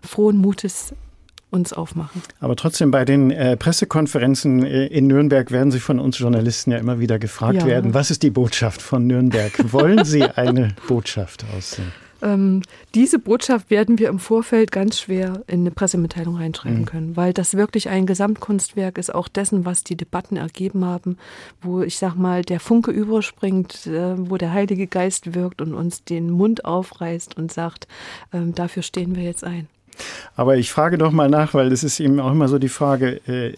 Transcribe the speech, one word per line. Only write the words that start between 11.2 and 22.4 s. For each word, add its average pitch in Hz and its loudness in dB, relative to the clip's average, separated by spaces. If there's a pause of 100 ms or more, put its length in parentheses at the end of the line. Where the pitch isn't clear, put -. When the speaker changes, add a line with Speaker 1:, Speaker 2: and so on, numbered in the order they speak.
Speaker 2:
aussenden? 92 -10 (300)
Speaker 1:
Ähm, 196 2 (320)
diese 254 4
Botschaft 233 0
werden 214 4
wir 220 2
im 190 -2
Vorfeld 226 0
ganz 196 -2
schwer 185 -4
in 175 -2
eine 175 0
Pressemitteilung 170 -4
reinschreiben 156 -4
Speaker 2:
Mhm. 110 -2
Speaker 1:
können, 160 -8
weil 180 0
das 180 -2
wirklich 208 -2
ein 190 0
Gesamtkunstwerk 196 -2
ist, - -8
auch 175 -4
dessen, 196 -2
was 180 -4
die 170 -8
Debatten 180 -6
ergeben 185 -4
haben, 180 -4 (420)
wo, 180 -4
ich 175 -6
sag 185 -4
mal, 180 0